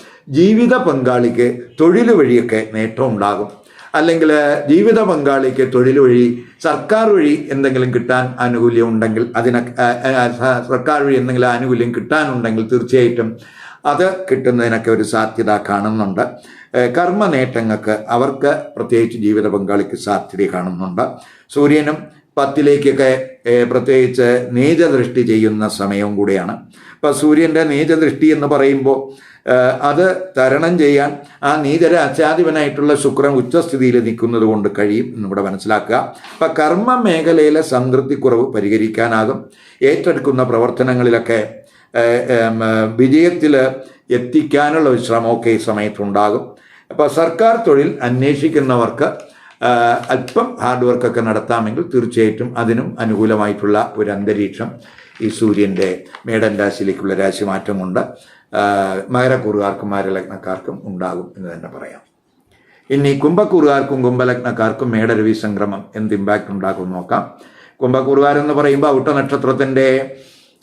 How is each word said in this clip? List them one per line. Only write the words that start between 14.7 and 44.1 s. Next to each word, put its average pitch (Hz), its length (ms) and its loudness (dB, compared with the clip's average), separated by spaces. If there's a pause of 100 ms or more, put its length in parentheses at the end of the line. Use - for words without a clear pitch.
ഒരു 107 160 0
സാധ്യത 110 380 -2 (180)
കാണുന്നുണ്ട്. 101 560 -2 (520)
ഏ, 123 40 2 (180)
കർമ്മ 180 280 0
നേട്ടങ്ങൾക്ക് 117 680 -2 (140)
അവർക്ക്, 131 440 0 (240)
പ്രത്യേകിച്ച് 117 420 0
ജീവിത 104 300 0
പങ്കാളിക്ക് 98 580 -2
സാധ്യത 95 480 -2
കാണുന്നുണ്ട്. 90 500 -4 (500)
സൂര്യനും 147 440 2 (400)
പത്തിലേക്കൊക്കെ, 139 720 2 (360)
ഏ, 120 180 2
പ്രത്യേകിച്ച് 123 640 2 (220)
നീചദൃഷ്ടി 131 800 2
ചെയ്യുന്ന 107 380 2
സമയവും 101 480 -4
കൂടിയാണ്. 98 380 -2 (400)
അപ്പം 147 260 0
സൂര്യൻ്റെ 156 440 4
നീചദൃഷ്ടി 151 640 2 (100)
എന്ന് 143 100 -2
പറയുമ്പോൾ, 135 520 2 (540)
ഏ, - 20 4 (360)
അത് 170 160 2 (300)
തരണം 143 420 2
ചെയ്യാൻ 143 320 4 (320)
ആ 143 80 0 (160)
നീചരാച്യാധിപനായിട്ടുള്ള 156 1300 2 (100)
ശുക്രൻ 139 380 2
ഉച്ചസ്ഥിതിയിൽ 127 640 0
നിൽക്കുന്നത് 113 460 -2
കൊണ്ട് 104 180 0 (100)
കഴിയും 107 280 0 (100)
എന്നിവിടെ 98 320 -4
മനസ്സിലാക്കുക. 104 480 -2 (380)
അപ്പം 160 240 -2
കർമ്മ 185 360 0 (120)
മേഖലയിലെ 160 560 2
സംതൃപ്തിക്കുറവ് 131 920 0
പരിഹരിക്കാനാകും. 110 840 0 (520)
ഏറ്റെടുക്കുന്ന 143 600 0
പ്രവർത്തനങ്ങളിലൊക്കെ, 120 920 0 (540)
ഏ, 117 100 2 (320)
ഏം, 113 200 0 (460)
വിജയത്തിൽ 156 520 4 (640)